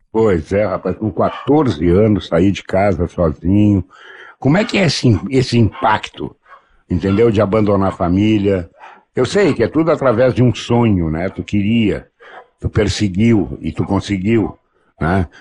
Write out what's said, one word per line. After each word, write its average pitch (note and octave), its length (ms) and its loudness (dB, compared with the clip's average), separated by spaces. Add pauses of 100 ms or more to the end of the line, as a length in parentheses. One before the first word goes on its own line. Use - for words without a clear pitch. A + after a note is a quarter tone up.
(120)
Pois F#2+ 420 0
é, G2+ 120 2
rapaz, F#2 300 -4
com G#2+ 160 -4
quatorze G#2+ 800 0
anos, G2+ 380 2
saí F2+ 240 2
de - 120 -6
casa F#2+ 440 0
sozinho. F#2 760 0 (560)
Como C#3+ 180 2
é A3 60 2
que G#3+ 140 -4
é F#3+ 80 2
esse, A#2+ 340 2 (100)
esse B2+ 280 0
impacto, - 760 -2 (540)
entendeu, G2 420 2
de G#2 100 2
abandonar G2+ 480 0
a - 60 -6
família? G2 760 0 (460)
Eu B2 100 0
sei F3 280 0
que A2+ 100 -2
é G#2+ 40 0
tudo D#3+ 240 0
através B2+ 420 2
de B2 100 2
um A#2+ 100 4
sonho, G#2+ 560 0
né? E2+ 180 -4
Tu - 160 -10
queria, G2+ 640 -2 (540)
tu - 80 -4
perseguiu G2+ 880 0
e D#2+ 140 -8
tu - 100 -4
conseguiu, G2 760 -2 (420)
né? F2 280 -2 (140)